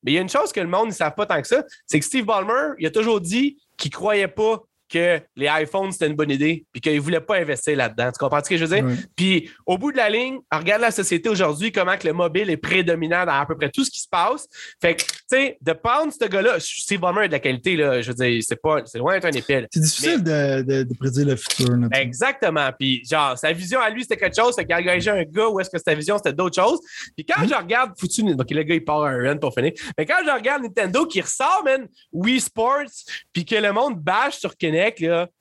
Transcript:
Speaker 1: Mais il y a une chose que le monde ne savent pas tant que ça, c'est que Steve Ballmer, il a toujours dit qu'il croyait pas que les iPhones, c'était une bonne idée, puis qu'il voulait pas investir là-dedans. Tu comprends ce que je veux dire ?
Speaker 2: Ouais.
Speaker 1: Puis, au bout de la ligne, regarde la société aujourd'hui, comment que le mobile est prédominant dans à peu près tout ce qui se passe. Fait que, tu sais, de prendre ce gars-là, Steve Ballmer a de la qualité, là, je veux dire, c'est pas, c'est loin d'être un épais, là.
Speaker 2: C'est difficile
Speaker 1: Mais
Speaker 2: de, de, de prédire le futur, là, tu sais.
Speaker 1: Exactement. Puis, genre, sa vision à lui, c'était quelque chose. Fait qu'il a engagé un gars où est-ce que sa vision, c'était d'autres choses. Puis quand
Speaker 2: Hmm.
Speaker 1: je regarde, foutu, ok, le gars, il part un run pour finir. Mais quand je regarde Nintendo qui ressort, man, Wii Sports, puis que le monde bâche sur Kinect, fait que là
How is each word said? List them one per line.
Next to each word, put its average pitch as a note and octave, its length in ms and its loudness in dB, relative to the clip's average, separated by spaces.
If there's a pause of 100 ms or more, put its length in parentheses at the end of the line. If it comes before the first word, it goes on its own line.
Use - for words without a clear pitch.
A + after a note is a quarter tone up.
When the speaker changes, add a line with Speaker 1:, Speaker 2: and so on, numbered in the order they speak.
Speaker 1:
Mais B2+ 80 0
il D3+ 40 4
y - 20 2
a F#3 40 2
une F#3+ 80 -4
chose F#4+ 220 0
que - 80 -4
le F3 80 -2
monde G3 220 0
ne G3 40 -8
savent D3+ 220 -2
pas G#3 100 0
tant E3+ 160 0
que - 60 -8
ça, C#4+ 160 2 (240)
c'est D#3 120 2
que D3 60 -2
Steve B3+ 200 0
Ballmer, A3+ 540 0
il D#3+ 60 -4
a D#3 60 0
toujours A3 300 2
dit A#3+ 360 0 (200)
qu'il - 140 -6
croyait G3+ 360 0
pas G#3+ 320 0 (340)
que E3+ 260 2 (160)
les C3+ 120 -2
iPhones, D#3+ 440 0
c'était E3+ 160 -2
une D3 80 -2
bonne D3+ 140 0
idée, D3+ 420 0
puis B2 80 -12
qu'il D3+ 220 0
voulait D#3+ 180 0
pas G3+ 180 -2
investir D3+ 380 -2
là-dedans. A#2+ 360 0
Tu - 80 -14
comprends C#3+ 240 0
ce - 60 -8
que F3+ 80 2
je D#3+ 80 2
veux E3 100 0
dire ? G3+ 100 2
Speaker 2:
Ouais. B2 80 0 (220)
Speaker 1:
Puis, F#3 340 2 (160)
au F3+ 140 2
bout C#4 120 -2
de C4+ 60 -2
la A3 120 4
ligne, B3+ 280 -2 (140)
regarde E3+ 300 2
la A#3 100 4
société F#3 380 0
aujourd'hui, F#3 420 0
comment F#3 260 2
que - 100 -8
le D3+ 60 0
mobile F3 380 0
est D#3 60 0
prédominant E3+ 680 0
dans E3 140 0
à C#3+ 80 0
peu D#3+ 100 -6
près C#3+ 140 -2
tout C4+ 120 -2
ce C4 60 -2
qui - 120 -10
se - 60 -12
passe. G3 380 0 (340)
Fait E3+ 160 4
que, - 80 -6
tu - 60 -4 (180)
sais, C4 320 2
de E3 140 0
prendre C#4 400 0
ce A#3 140 -2
gars-là, G3+ 320 2
Steve - 400 -4
Ballmer F3+ 240 2
a G3 40 2
de E3 40 0
la C#3+ 80 0
qualité, C3 360 0
là, C#3 260 2
je B2+ 100 -6
veux - 20 -4
dire, A#2+ 340 2
c'est - 140 -4
pas, D#3 240 2
c'est A#2 140 -10
loin D#3 140 0
d'être F3+ 120 -2
un E3 60 2
épais, C3 300 0
là. A2+ 100 -10
Speaker 2:
C'est E3 80 0
difficile C#4 460 2
Speaker 1:
Mais C#3+ 360 2
Speaker 2:
de, - 0 -
de, C3+ 220 0
de B2 120 -4
prédire C3 300 0
le C#3 100 2
futur, B2 400 0
là, A#2+ 160 2
tu C3+ 60 2
sais. C3+ 60 2
Speaker 1:
Exactement. D#3 760 0
Puis, C3 320 -2
genre, C#3+ 280 0
sa D#3 140 0
vision F3+ 280 -2
à A3 100 2
lui, A#3 140 -6
c'était A3 140 -4
quelque F#3+ 220 0
chose. A#3+ 160 4
Fait G3 100 -4
qu'il E3+ 80 -2
a E3+ 60 2
engagé F3+ 300 0
un G3 140 2
gars F#3+ 260 0
où G3 100 -2
est-ce F#3 120 -4
que F3 120 -4
sa D#3+ 120 2
vision, D#3+ 220 -2
c'était D#3+ 160 0
d'autres F3+ 280 0
choses. B3+ 180 4 (380)
Puis - 80 -10
quand F4+ 180 2
Speaker 2:
Hmm. G#3 60 2
Speaker 1:
je C#4+ 60 2
regarde, A3 440 0
foutu, F#3 220 -4 (100)
ok, B2+ 200 -2
le D3+ 120 0
gars, D#3+ 120 0
il D#3+ 100 -2
part D3+ 180 0
un C3+ 140 -2
run C3+ 200 0
pour C#3+ 160 -2
finir. C3+ 180 0 (260)
Mais D#3 80 0
quand D#4+ 180 2
je D4+ 80 0
regarde C4 300 0
Nintendo A3 460 0
qui D#4+ 120 -2
ressort, E4 460 0
man, C4 220 0 (240)
Wii A3 280 0
Sports, B3+ 520 -2 (420)
puis E3+ 100 -2
que A3+ 120 -2
le G#3 180 2
monde A#3+ 260 0
bâche G3 380 0
sur - 180 -8
Kinect, E3 280 0
fait A3+ 80 2
que D#3+ 140 -6
là E3+ 240 0 (120)